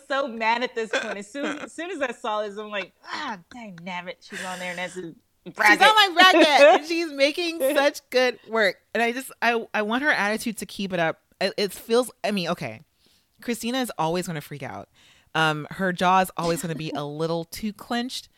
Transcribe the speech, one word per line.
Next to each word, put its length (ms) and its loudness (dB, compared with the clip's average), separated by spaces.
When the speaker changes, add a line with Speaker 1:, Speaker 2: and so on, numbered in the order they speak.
Speaker 1:
so 200 -2
mad 340 -2
at 120 -6
this 160 -6
point. 280 -4
As 120 -14
soon, 140 -8
as 140 -14
soon 180 -10
as 100 -8
I 120 -4
saw 300 -4
this, 140 -10
I'm 140 -12
like, 220 -8
"Ah, 340 -10
dang 300 -18
nabbit, 380 -10
she's 240 -14
on 140 -10
there 120 -8
and 80 -10
that's 180 -8
a 160 -10
bracket." 300 6
Speaker 2:
She's 80 8
on 60 8
my 200 6
bracket, 340 8
Speaker 1:
<laughs> 320 8
Speaker 2:
and 60 -12
she's 260 -2
making 480 0
such 400 2
good 280 0
work. 280 0
And 80 0
I 100 0
just, 180 -10
I, 320 0
I 80 0
want 220 -2
her 60 2
attitude 480 -2
to 80 -10
keep 260 -8
it 80 -2
up. 200 0
It, 180 -2
it 140 -2
feels, 380 -2
I 60 -2
mean, 180 -4
okay. 320 -6
Christina 400 -4
is 160 -6
always 280 -2
gonna 140 -8
freak 220 -14
out. 260 -12
Um, 380 0
her 200 -2
jaw 280 4
is 160 0
always 260 -2
gonna 140 -6
be 180 -8
a 100 -6
<laughs> 0 -
little 400 -4
too 300 -10
clenched, 640 -6